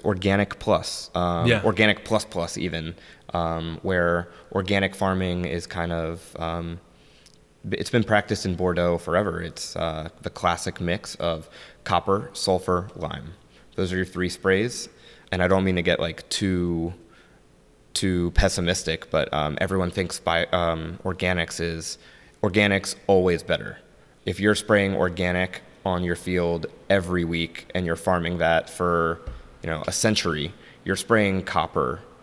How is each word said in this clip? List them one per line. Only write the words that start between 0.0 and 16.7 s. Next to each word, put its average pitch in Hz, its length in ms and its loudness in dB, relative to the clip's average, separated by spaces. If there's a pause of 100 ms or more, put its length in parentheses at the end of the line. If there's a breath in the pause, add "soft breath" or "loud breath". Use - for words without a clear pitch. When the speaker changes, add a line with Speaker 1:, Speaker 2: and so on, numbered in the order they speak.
Speaker 1:
organic 98 540 2
plus, - 560 0
um, 87 320 2
Speaker 2:
Yeah. 113 180 4
Speaker 1:
organic 104 400 2
plus 110 200 0
plus - 340 -6
even, 82 360 -4 (380 loud breath)
um, 82 500 -2
where 87 460 2 (220 loud breath)
organic 98 460 0
farming 92 480 0
is 85 240 -4
kind 85 240 -4
of, 85 480 -6
um, 85 400 -6 (880 soft breath)
b-, 95 100 -2
it's - 120 -6
been 117 120 4
practiced 107 420 2
in 92 120 -2
Bordeaux 87 420 2
forever. 85 420 0
It's, - 360 -10
uh, 80 320 -4 (140)
the - 80 -8
classic - 500 -2
mix 87 360 -4
of 80 320 -4 (360 loud breath)
copper, 98 480 0
sulfur, 90 640 0
lime. 80 380 -10 (420 loud breath)
Those 92 160 -2
are 92 40 -2
your 92 80 0
three 90 240 -4
sprays. 98 600 0 (420 loud breath)
And 90 120 0
I 90 60 6
don't 95 160 4
mean 92 120 4
to 87 60 2
get, 85 180 2
like, 80 280 -4
too, 87 640 0 (1000 loud breath)